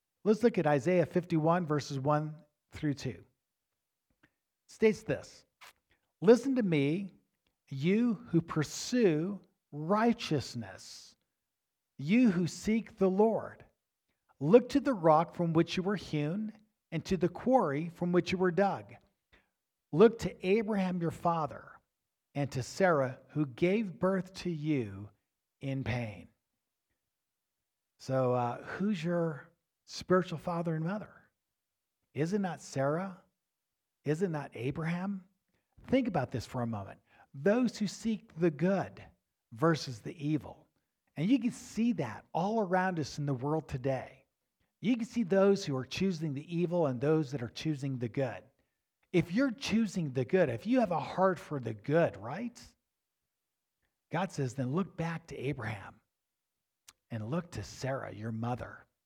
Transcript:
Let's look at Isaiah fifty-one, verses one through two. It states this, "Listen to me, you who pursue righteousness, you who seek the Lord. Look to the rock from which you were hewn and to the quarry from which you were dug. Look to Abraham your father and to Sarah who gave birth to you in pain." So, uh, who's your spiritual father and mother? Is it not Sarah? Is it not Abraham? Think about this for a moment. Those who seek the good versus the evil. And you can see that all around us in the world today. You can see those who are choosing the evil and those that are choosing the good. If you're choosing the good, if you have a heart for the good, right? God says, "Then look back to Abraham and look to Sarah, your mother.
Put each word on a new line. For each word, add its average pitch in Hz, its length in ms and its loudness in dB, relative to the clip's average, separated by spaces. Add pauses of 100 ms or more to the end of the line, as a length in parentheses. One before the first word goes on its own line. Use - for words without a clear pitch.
(240)
Let's 214 180 2
look 233 160 4
at 165 80 2
Isaiah 147 400 4
fifty-one, 170 580 2
verses 147 340 -2
one 151 360 0 (380)
through 151 200 -2
two. 131 160 -6
It 117 80 -8 (1500)
states - 380 2
this, - 420 -6 (720)
"Listen 240 360 6
to 254 60 0
me, 165 520 0 (560)
you 196 480 2 (100)
who 170 140 2
pursue 180 1000 0 (320)
righteousness, 151 1400 -2 (840)
you 214 340 4
who 175 160 2
seek - 520 -4
the 190 100 4
Lord. 190 560 0 (760)
Look 220 300 8
to 277 120 2
the 269 120 0
rock 165 420 6
from 170 200 0
which 165 240 2
you 180 40 -2
were 196 140 0
hewn 175 560 -4 (380)
and 165 160 -4
to 190 100 2
the 170 140 2
quarry 175 640 2
from 175 180 -2
which 175 200 4
you 190 40 0
were 185 140 4
dug. 170 340 2 (1080)
Look 220 260 6
to - 280 -8
Abraham 196 540 0
your 165 100 -2
father 165 540 -2 (720)
and 139 160 -2
to 131 120 -6
Sarah 139 560 0 (100)
who 147 180 -2
gave 180 520 -2
birth 185 360 -2
to - 160 -6
you 127 580 -4 (520)
in 135 240 -6
pain." 110 420 -6 (1700)
So, 131 340 0
uh, 123 300 -2
who's 190 400 -4
your 165 440 -2 (380)
spiritual 180 520 0
father 170 360 -4
and 160 100 -2
mother? 196 240 -6 (1040)
Is 160 180 0
it 208 80 0
not 170 200 -4
Sarah? 160 560 -2 (880)
Is 156 180 0
it 196 100 0
not 143 220 -6
Abraham? 170 680 -4 (640)
Think 247 220 2
about 151 240 -2
this 117 120 -4
for 127 180 -4
a 117 40 -2
moment. 104 320 -8 (340)
Those 208 460 0
who 208 80 -2
seek - 540 -6
the 175 100 2
good 165 540 -2 (480)
versus 135 480 0
the - 180 -12
evil. 147 480 -4 (500)
And 165 140 0
you 269 80 4
can 226 140 -2
see - 400 -2
that 135 400 -6
all 202 280 0
around 185 380 0
us - 200 -4
in 147 80 -2
the 143 80 0
world 143 340 -2
today. 131 560 -4 (560)
You 233 160 2
can 226 100 -4
see - 160 -2
those 196 420 4
who 143 120 -2
are 127 100 -4
choosing 165 480 -2
the 156 180 -10
evil 170 360 2
and 127 120 -2
those 151 300 2
that 135 100 -6
are 120 100 -6
choosing 139 480 -4
the 120 100 -4
good. 107 340 -4 (720)
If 165 180 2
you're 247 220 2
choosing 190 600 -2
the 127 120 0
good, 180 240 4
if 117 180 -4
you 247 140 4
have 208 100 2
a 170 80 0
heart 180 400 0
for 147 220 -8
the 117 140 -4
good, 143 420 2
right? 151 440 -8 (1500)
God 180 200 -4
says, 135 220 -4
"Then 127 220 -4
look 185 240 -2
back 165 300 -6
to - 100 -12
Abraham 110 600 -8 (1120)
and 110 200 -6
look 170 220 -4
to 104 100 -8
Sarah, 123 520 -6
your 107 160 -8
mother. 117 540 -6 (200)